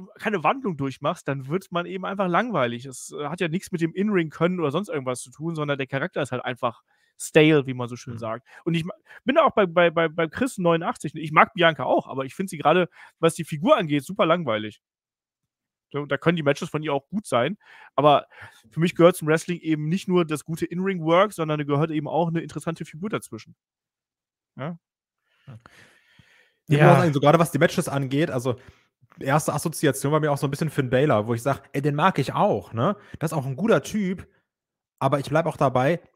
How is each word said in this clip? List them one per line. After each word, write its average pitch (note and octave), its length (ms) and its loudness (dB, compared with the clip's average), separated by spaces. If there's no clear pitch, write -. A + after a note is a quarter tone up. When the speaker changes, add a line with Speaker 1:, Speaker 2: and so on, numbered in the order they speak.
Speaker 1:
keine G3 240 -2
Wandlung G#3+ 320 -2
durchmachst, C#3+ 500 -6
dann C3+ 220 -6
wird F3+ 240 -6
man F3 140 -4
eben F#3 200 -8
einfach F#3+ 220 -2
langweilig. E3 560 -2
Das, - 340 -16
äh, D3 100 -8
hat E3 120 -10
ja F3+ 80 -2
nix E3+ 240 -6
mit E3+ 80 -4
dem E3 140 -2
In-Ring-Können F3+ 680 -2
oder D3 100 0
sonst F#3 180 -4
irgendwas B2+ 340 -6
zu - 100 -18
tun, E3 240 -8
sondern D3 220 -2
der C3+ 100 -6
Charakter C#3+ 340 -4
ist C3+ 100 -6
halt B2 120 -6
einfach B2 380 -6
stale, D#3 440 6
wie C3 80 -6
man B2 140 -6
so A#2+ 80 -12
schön A#2+ 200 -12
Speaker 2:
Mhm. - 20 -12
Speaker 1:
sagt. A2+ 280 -8
Und E3+ 100 0
ich D#3+ 100 -2
ma-, F#3 100 -10
bin C4 120 0
da D#4+ 80 6
auch A#3+ 80 2
bei, G#3 140 2
bei, E3+ 240 4
bei, E3 180 0
bei E3 200 -4
Chris - 300 -4
neunundachtzig, E3+ 580 -2
ich D3+ 160 -8
mag D#3+ 220 6
Bianca E3 300 2
auch, - 240 0
aber C3+ 160 -6
ich C3 100 -12
find G3 140 -6
sie E3 100 -12
gerade, D#3+ 300 4
was E3 160 2
die D#3+ 100 -8
Figur F3+ 320 2
angeht, D3 280 0
super G3 200 -2
langweilig. A#2+ 540 0
So, C#3+ 140 -6
da C#3 120 -2
können E3+ 180 2
die D#3+ 60 -4
Matches C#3+ 280 0
von D#3 120 -4
ihr D3+ 120 -4
auch - 140 -6
gut G#3 180 -6
sein, C3+ 300 0
aber C#3 300 6
für - 100 -8
mich F3 140 0
gehört F3 220 6
zum D#3 120 -8
Wrestling E3 320 0
eben D#3 280 -2
nicht F3+ 200 -2
nur F3+ 160 4
das D3+ 200 -4
gute E3 220 -6
In-Ring-Work, F3+ 640 2
sondern D#3 260 -4
da D3 60 -4
gehört D3 260 0
eben D3+ 180 -4
auch E3 220 0
'ne E3 100 -2
interessante D#3 440 -8
Figur E3 260 -12
dazwischen. A2+ 440 -10
Ja? D#3 220 -10
Speaker 2:
Ja. A#2 120 -20
Ich D3 100 4
muss D3+ 140 8
auch E3+ 40 8
Speaker 1:
Ja. - 0 -
Speaker 2:
sagen, E3+ 160 4
so C3+ 80 -2
gerade D3 180 6
was E3 120 0
die D3 80 -2
Matches E3+ 300 2
angeht, C#3 420 -2
also B2 260 -2
erste C#3 340 2
Assoziation D3 580 -2
war D#3 80 2
mir D3+ 120 0
auch C#3 60 0
so D#3 100 0
'n - 20 -4
bisschen C#3+ 200 -2
Finn B2+ 200 -2
Balor, B2+ 380 4
wo A#2+ 60 0
ich A2+ 80 -4
sag: C3+ 200 -2
„Ey, D3 100 -4
den C#3+ 140 0
mag F3+ 220 2
ich - 160 -2
auch“, D3+ 380 -2
ne? C#3+ 240 0
Das D#3+ 140 -4
ist D#3+ 60 -4
auch B2+ 80 -4
'n C3 100 -6
guter F#3 260 2
Typ, G3 440 -6
aber C3+ 200 2
ich B2+ 100 -10
bleib D#3+ 160 2
auch D#3 120 -4
dabei, C#3 420 2